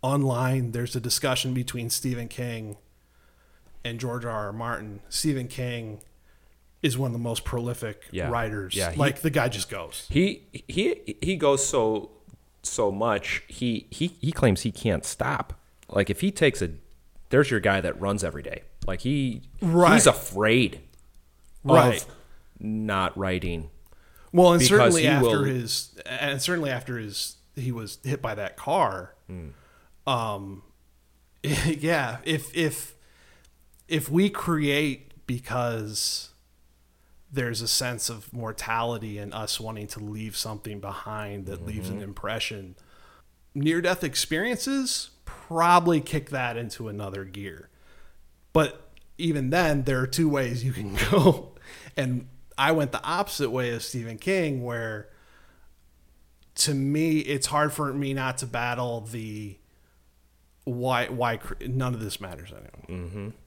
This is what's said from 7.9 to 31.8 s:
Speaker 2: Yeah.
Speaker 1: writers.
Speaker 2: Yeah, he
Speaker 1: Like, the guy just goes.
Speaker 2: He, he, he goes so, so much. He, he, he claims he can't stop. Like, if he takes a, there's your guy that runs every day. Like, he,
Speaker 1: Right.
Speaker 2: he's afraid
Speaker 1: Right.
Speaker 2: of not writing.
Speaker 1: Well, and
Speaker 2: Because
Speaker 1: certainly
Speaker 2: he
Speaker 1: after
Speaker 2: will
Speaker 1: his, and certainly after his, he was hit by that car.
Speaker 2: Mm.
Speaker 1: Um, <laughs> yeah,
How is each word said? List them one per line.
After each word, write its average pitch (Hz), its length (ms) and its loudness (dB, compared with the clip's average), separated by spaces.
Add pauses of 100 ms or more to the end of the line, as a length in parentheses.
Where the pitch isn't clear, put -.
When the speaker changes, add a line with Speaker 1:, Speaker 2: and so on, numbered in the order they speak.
Speaker 2:
Yeah. 87 180 -2
Speaker 1:
writers. 107 460 -2
Speaker 2:
Yeah, 90 180 0
he 85 60 -4
Speaker 1:
Like, 139 240 2
the 160 80 2
guy 131 180 2
just 104 220 -6
goes. - 400 -10
Speaker 2:
He, 185 320 2 (260)
he, 214 520 0
he 185 160 0
goes 139 300 4
so, 110 440 2 (520)
so 104 300 0
much. 101 560 0
He, 117 420 -2
he, 170 180 -2 (120)
he 143 120 0
claims 104 300 4
he 113 100 0
can't 95 320 0
stop. - 500 -4 (340)
Like, 101 220 2
if 101 100 -2
he 190 100 2
takes 156 320 2
a, 85 80 -2 (600)
there's 135 200 6
your 113 100 2
guy 98 200 4
that 87 200 -2
runs 98 220 0
every 76 200 -4
day. - 200 -10 (240)
Like, 92 140 -2
he, 135 420 -2 (180)
Speaker 1:
Right. 175 340 8
Speaker 2:
he's 226 120 10
afraid 110 760 4 (840)
Speaker 1:
Right. 135 380 8
Speaker 2:
of - 40 -10 (540)
not 104 580 0
writing. 90 520 -2 (640)
Speaker 1:
Well, 175 200 10
and 175 80 8
Speaker 2:
Because 127 80 6
Speaker 1:
certainly 170 340 8
Speaker 2:
he 151 60 6
Speaker 1:
after 139 200 6
Speaker 2:
will 110 160 4
Speaker 1:
his, 123 600 -2
and 135 380 -4
certainly 165 280 0
after 123 280 -4
his, 104 380 -6 (200)
he 127 160 -2
was 110 320 -8
hit 135 160 -2
by 113 140 -4
that 104 220 -8
car. 101 580 0 (160)
Speaker 2:
Mm. 85 220 -10 (540)
Speaker 1:
Um, 101 560 -4 (360)
<laughs> - 440 -20
yeah, 147 840 0